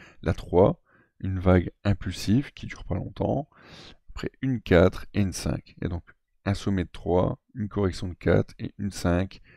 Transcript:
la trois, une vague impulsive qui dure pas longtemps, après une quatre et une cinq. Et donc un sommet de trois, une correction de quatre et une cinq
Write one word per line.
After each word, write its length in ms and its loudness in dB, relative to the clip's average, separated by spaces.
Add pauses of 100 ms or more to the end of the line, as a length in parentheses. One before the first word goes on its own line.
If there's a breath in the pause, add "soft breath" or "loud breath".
(220 loud breath)
la 120 0
trois, 480 4 (380 soft breath)
une 200 -4
vague 320 4 (120)
impulsive 680 0
qui 120 -14
dure 200 -14
pas 100 -4
longtemps, 540 -4 (600 loud breath)
après 220 -8 (100)
une 200 -2
quatre 520 4
et 80 0
une 120 0
cinq. 480 -6
Et 80 -4
donc 140 -6 (420)
un 80 0
sommet 320 -2
de 60 -18
trois, 480 0 (140)
une 160 -6
correction 380 -2
de 60 -8
quatre 440 0
et 200 -10
une 140 -6
cinq 500 -2 (160 soft breath)